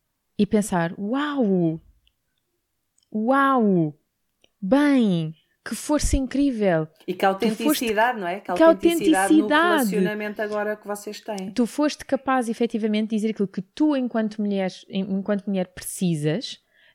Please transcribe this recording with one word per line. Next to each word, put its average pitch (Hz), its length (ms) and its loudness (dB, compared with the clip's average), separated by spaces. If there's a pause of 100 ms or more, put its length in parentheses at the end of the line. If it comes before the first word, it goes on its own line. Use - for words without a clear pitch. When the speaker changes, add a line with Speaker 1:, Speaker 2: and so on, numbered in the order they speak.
(360)
Speaker 1:
e 208 100 2
pensar, 190 520 0
"Uau! 202 840 0 (1300)
Uau! 220 800 2 (640)
Bem, 208 760 2 (320)
que - 80 -10
força 294 420 0
incrível!" 240 720 0 (180)
Speaker 2:
E 180 80 -4
que 190 100 -2
autenticidade, 226 920 0
Speaker 1:
Tu - 0 -
foste - 20 -8
Speaker 2:
não 175 80 -6
é? 190 120 -6
Que 190 140 -8
Speaker 1:
que 233 80 2
Speaker 2:
autenticidade 330 720 4
no 311 100 6
Speaker 1:
autenticidade! 294 460 2
Speaker 2:
relacionamento 208 520 -2
agora 208 340 -4
que 208 100 -18
vocês 208 340 -10
têm. 196 320 -8
Speaker 1:
Tu 233 140 0
foste - 380 -2
capaz, 262 440 -2
efetivamente, 220 640 -2
de 226 60 -2
dizer 220 140 -2
aquilo 208 180 -2
que - 140 -8
tu, 302 340 0
enquanto 226 440 -4
mulher, 196 300 -2 (180)
en-, 190 300 -4
enquanto 196 280 -4
mulher, 190 220 -2
precisas, 160 920 -4 (360)